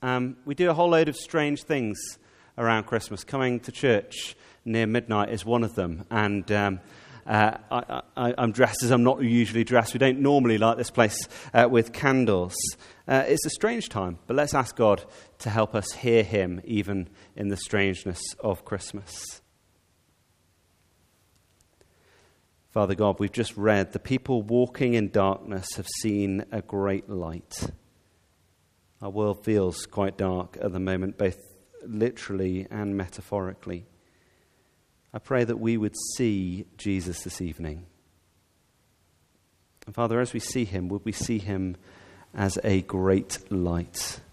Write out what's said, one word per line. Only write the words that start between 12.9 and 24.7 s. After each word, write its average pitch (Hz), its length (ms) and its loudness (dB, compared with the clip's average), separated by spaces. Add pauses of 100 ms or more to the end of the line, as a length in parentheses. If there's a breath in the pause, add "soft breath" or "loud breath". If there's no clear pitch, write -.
Uh, 135 200 4
it's 151 180 2
a 156 60 -4
strange - 380 -4
time, 90 280 -4 (100)
but 117 80 -2
let's 143 180 0
ask 135 220 0
God 104 280 4 (360 loud breath)
to - 100 -6
help 107 240 0
us 104 180 -2
hear 117 320 4
him 90 420 -2
even 101 420 -2 (280 loud breath)
in 101 140 -4
the 98 80 -4
strangeness 98 640 -2 (200)
of 101 260 -2
Christmas. - 760 -12 (3250 soft breath)
Father 101 220 2
God, 98 260 2
we've 101 120 -2
just - 260 -4
read, 101 340 2
"The - 80 -6
people 127 420 -2
walking 120 540 2